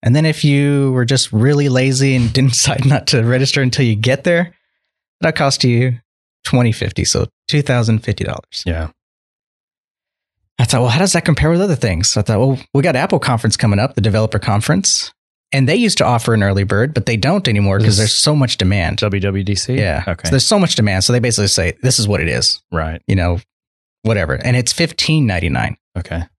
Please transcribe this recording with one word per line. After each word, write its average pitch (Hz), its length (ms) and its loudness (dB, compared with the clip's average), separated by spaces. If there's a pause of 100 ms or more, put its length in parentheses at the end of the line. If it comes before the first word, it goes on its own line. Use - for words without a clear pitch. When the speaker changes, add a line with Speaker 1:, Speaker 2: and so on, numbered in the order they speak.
Speaker 1:
And 117 140 2
then 156 100 2
if 156 200 0
you 143 480 2
were 127 100 2
just 127 300 0
really 143 340 2
lazy 131 480 2
and 117 180 0
<laughs> - 0 -
didn't 131 180 2
decide 131 340 0
not 135 220 2
to 127 160 2
register 127 380 0
until 131 240 0
you 113 100 2
get 120 280 -2
there, 175 300 0 (680)
that'll 160 160 -2
cost 139 280 0
you 120 340 2 (460)
twenty 123 280 2
fifty, - 320 -4
so - 220 -2 (200)
two 147 140 0
thousand 117 380 0
fifty - 260 -4
dollars. - 400 -12
Speaker 2:
Yeah. 80 240 -4 (1700)
Speaker 1:
I 123 80 2
thought, 120 160 0
"Well, 123 80 2
how 120 100 0
does 185 140 0
that 170 120 0
compare 151 240 2
with 170 120 2
other 190 140 0
things?" 98 340 -2
So - 100 -2
I 104 40 0
thought, 107 160 0
"Well, 127 200 2 (140)
we 139 80 2
got 160 140 0
Apple 156 240 0
conference 117 360 -2
coming 101 240 2
up, 123 160 -2
the 110 60 -2
developer 107 380 0
conference." - 760 -2 (380)
And 135 160 2
they 165 100 2
used 233 220 0
to - 60 2
offer 117 300 2
an 104 80 2
early 98 200 2
bird, 104 300 0
but 117 140 -2
they 117 100 0
don't 160 300 0
anymore 101 320 2
'cause 110 80 2
Speaker 2:
Is 101 100 2
Speaker 1:
there's 107 160 0
so - 220 0
much 135 220 0
demand. 92 400 0
Speaker 2:
W 101 240 -2
W 98 220 -2
D 98 120 -2
C? 120 200 -4
Speaker 1:
Yeah. 87 320 -2
Speaker 2:
Okay. 87 200 -6
Speaker 1:
So - 40 -2
there's 131 140 2
so 208 140 2
much 175 160 0
demand. 101 300 0
So 120 80 2
they 123 60 2
basically 113 280 0
say, 90 340 -2
"This 123 160 0
is 107 100 0
what 104 140 0
it 82 60 -2
is." - 340 -2 (100)
Speaker 2:
Right. 80 360 -4
Speaker 1:
You - 80 2
know, 87 240 0 (640)
whatever. 107 320 0
And 123 220 0
it's 123 160 -2
fifteen 156 520 0
ninety-nine. 82 520 -2 (200)
Speaker 2:
Okay. 85 260 -6 (160)